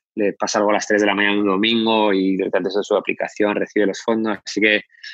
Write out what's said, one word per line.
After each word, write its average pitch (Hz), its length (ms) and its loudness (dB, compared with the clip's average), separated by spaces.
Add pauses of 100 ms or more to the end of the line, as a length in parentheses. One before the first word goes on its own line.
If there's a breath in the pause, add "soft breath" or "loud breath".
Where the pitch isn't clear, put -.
(160)
Le 104 180 0
pasa - 240 -4
algo 104 140 2
a - 20 4
las 98 140 -2
tres 104 140 2
de 104 60 2
la 101 60 2
mañana 101 260 0
un 104 60 0
domingo 110 680 2
y 95 240 2
de 95 100 -2
repente 92 240 -2
eso 98 120 -2
es 92 60 -4
su 104 80 2
aplicación, 98 600 -2
recibe 104 300 0
los 95 160 -2
fondos. 113 420 -2
Así - 160 -6
que, 104 220 2 (320 loud breath)